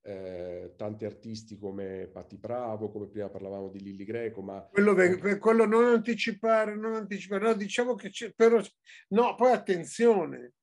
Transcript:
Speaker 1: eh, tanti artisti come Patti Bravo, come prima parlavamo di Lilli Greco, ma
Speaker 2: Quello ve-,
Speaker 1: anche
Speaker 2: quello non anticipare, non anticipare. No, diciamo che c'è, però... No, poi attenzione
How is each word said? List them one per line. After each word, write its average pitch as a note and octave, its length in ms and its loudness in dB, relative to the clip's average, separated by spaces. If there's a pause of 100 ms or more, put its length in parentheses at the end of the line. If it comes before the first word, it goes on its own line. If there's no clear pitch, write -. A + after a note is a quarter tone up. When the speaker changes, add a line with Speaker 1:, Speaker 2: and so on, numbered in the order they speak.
Speaker 1:
eh, F2+ 680 -12
tanti G#2+ 300 -10
artisti A2 540 -12
come F#2+ 520 -10
Patti F#2 260 -18
Bravo, A2 520 -8
come G#2 180 -10
prima G2+ 220 -10
parlavamo G2 400 -10
di G2 100 -16
Lilli G2 260 -14
Greco, A2 360 -8
ma G2 260 -12
Speaker 2:
Quello G3+ 280 4
ve-, F3+ 140 6
Speaker 1:
anche G3 280 0
Speaker 2:
quello A3+ 280 4
non A3+ 200 6
anticipare, A3+ 880 2
non A3 200 -6
anticipare. G3 500 -6
No, A3+ 80 4
diciamo A3+ 400 -2
che G3 160 -8
c'è, A3 240 -12
però... A3+ 260 6 (500)
No, A3+ 260 4
poi B3+ 160 6
attenzione E3+ 1120 0